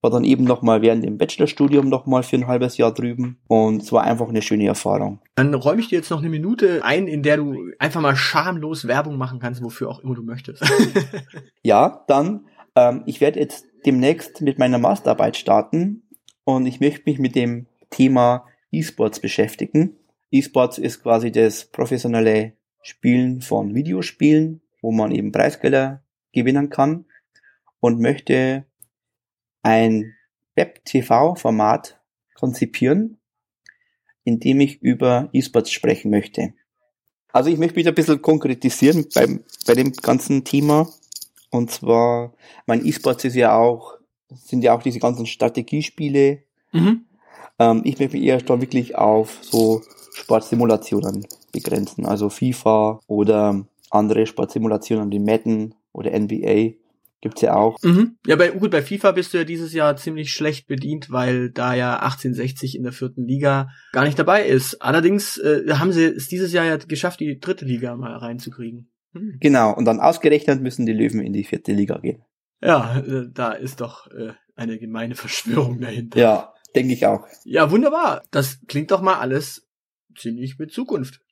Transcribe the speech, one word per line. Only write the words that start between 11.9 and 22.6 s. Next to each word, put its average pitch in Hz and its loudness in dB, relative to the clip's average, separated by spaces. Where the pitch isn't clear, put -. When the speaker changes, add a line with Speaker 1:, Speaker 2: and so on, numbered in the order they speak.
Speaker 1:
dann, 160 0
ähm, 123 4
ich - -4
werde 147 2
jetzt - -6
demnächst 139 0
mit 139 -2
meiner 127 2
Masterarbeit 117 0
starten 170 -2
und 131 0
ich 127 -6
möchte 147 0
mich 139 -2
mit 131 0
dem 120 -2
Thema 127 4
E-Sports 156 -4
beschäftigen. - -2
E-Sports 135 2
ist - -8
quasi 117 2
das 110 2
professionelle 113 0